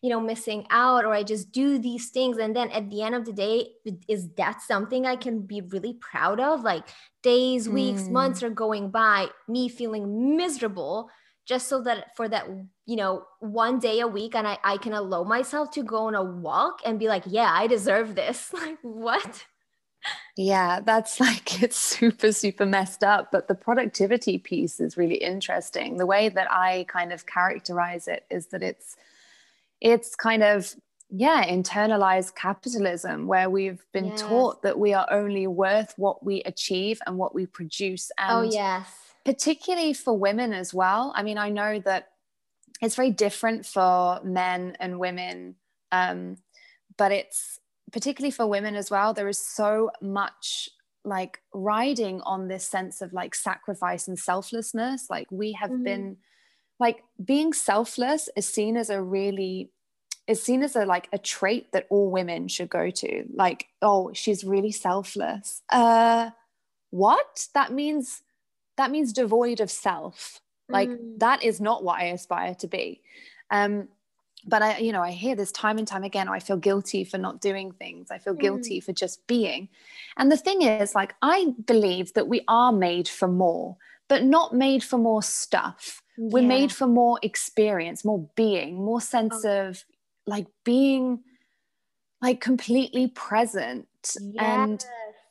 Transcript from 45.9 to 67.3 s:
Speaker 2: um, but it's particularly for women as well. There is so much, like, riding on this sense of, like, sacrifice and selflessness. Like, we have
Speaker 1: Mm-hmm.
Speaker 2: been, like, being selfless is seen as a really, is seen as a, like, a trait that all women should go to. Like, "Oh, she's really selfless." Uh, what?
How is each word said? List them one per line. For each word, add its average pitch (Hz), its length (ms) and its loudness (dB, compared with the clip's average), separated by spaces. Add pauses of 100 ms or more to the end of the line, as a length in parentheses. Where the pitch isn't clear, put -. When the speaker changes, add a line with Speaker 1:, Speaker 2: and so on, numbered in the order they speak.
Speaker 2:
um, 180 460 0 (600)
but 196 140 4
it's - 480 -4 (340)
particularly 269 380 -2
for 233 160 0
women 208 280 -2
as 202 160 -6
well. 208 220 2
There 202 160 -4
is 202 100 -4
so 214 520 0 (100)
much, - 680 -6 (360)
like, 190 360 -6 (120)
riding 208 680 0
on 190 280 -4
this 185 180 -8
sense 190 340 -6
of, 180 120 -12
like, 180 220 -8
sacrifice 180 720 -4
and 185 120 -8
selflessness. 226 920 -4
Like, - 220 -6
we 208 220 -6
have 202 180 -6
Speaker 1:
Mm-hmm. 254 120 -4
Speaker 2:
been, 196 340 -6 (640)
like, 233 240 2 (200)
being 294 300 2
selfless 247 840 0
is 202 100 -2
seen 220 300 0
as 226 140 -4
a 196 120 -2
really, 190 680 -4 (560)
is 220 160 0
seen 262 200 2
as 285 120 -2
a, 214 100 2
like, 180 280 0
a 202 60 -2
trait - 540 -2
that 185 160 0
all 202 220 4
women 175 380 -2
should 180 200 -6
go 175 220 0
to. - 420 -6
Like, - 340 0 (140)
"Oh, 196 320 4
she's 196 320 -2
really 196 260 0
selfless." 196 1000 -4
Uh, 233 600 6 (600)
what? 214 640 2